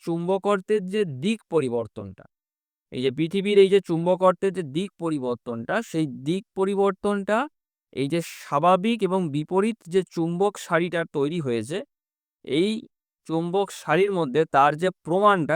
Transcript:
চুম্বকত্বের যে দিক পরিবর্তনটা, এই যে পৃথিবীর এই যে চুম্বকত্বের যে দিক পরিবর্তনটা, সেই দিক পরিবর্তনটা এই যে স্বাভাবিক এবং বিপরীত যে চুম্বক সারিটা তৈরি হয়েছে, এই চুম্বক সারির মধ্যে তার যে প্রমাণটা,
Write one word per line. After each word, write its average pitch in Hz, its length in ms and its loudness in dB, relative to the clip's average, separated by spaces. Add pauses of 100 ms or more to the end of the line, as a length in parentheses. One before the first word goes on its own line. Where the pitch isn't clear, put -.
চুম্বকত্বের 190 880 -2
যে 214 120 -2 (200)
দিক 214 180 0 (100)
পরিবর্তনটা, 117 760 -2 (680)
এই 127 100 -6
যে 131 80 2
পৃথিবীর 190 480 0
এই 196 100 8
যে 196 120 6
চুম্বকত্বের 180 720 2
যে 180 100 -6 (100)
দিক 190 160 -4 (100)
পরিবর্তনটা, 123 840 -4
সেই 160 220 -2 (180)
দিক 175 200 -2 (120)
পরিবর্তনটা 196 800 0 (560)
এই 139 160 -2
যে 170 100 0 (140)
স্বাভাবিক 180 680 2
এবং 185 160 0 (100)
বিপরীত 185 480 -2 (100)
যে 185 140 0 (100)
চুম্বক 175 480 0
সারিটা 170 420 -2 (120)
তৈরি 151 260 -2
হয়েছে, 123 380 -4 (680)
এই 170 240 0 (580)
চুম্বক 170 440 -2
সারির 185 400 0
মধ্যে 156 340 0
তার 143 320 6
যে 185 120 0 (140)
প্রমাণটা, 175 520 4